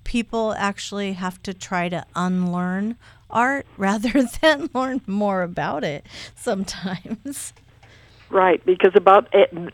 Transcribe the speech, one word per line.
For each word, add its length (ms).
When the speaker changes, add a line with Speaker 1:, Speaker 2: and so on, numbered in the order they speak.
Speaker 1:
people 540
actually 560
have 300
to 100
try 340
to 160
unlearn 840
art 420
<laughs> 40
rather 460
than 320
learn 320
more 360
about 420
it 220
sometimes. 1160
Speaker 2:
Right, 360
because 280
about 380
it, 180